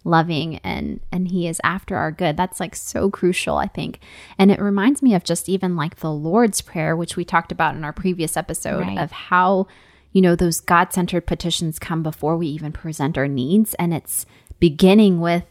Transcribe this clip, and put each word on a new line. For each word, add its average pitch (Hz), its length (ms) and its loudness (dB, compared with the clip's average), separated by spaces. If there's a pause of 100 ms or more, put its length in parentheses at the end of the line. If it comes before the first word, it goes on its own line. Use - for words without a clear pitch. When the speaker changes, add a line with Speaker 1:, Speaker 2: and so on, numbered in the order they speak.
Speaker 1:
loving 165 540 2
and, - 420 -6 (100)
and 180 180 -2
he 175 200 -2
is 165 160 -8
after 180 320 -2
our 156 160 -2
good. 156 240 -2
That's, 185 240 -4
like, 170 160 -8
so - 340 -2
crucial, - 460 0
I 69 100 0
think. - 340 -10 (380)
And 196 120 8
it - 100 2
reminds 202 420 0
me 247 120 4
of 175 100 0
just - 240 -4
even, 185 280 -2
like, 156 200 -4
the 156 160 -4
Lord's 170 480 0
Prayer, 160 360 -4
which 170 200 -6
we 175 80 -4
talked - 260 -2
about 165 260 0
in 156 80 -10
our 151 80 -8
previous 175 440 -4
episode, - 440 -6
Speaker 2:
Right. 190 180 -4
Speaker 1:
of 165 120 -4
how, 185 560 0 (460)
you 190 100 4
know, 175 140 6
those 170 240 0
God-centered 175 680 0
petitions 165 520 -4
come 165 240 -4
before 156 340 -2
we 170 120 -4
even 151 240 -8
present 156 460 -4
our 139 100 0
needs. 143 460 2
And 170 200 -2
it's - 320 -8 (340)
beginning 185 600 6
with, 170 300 0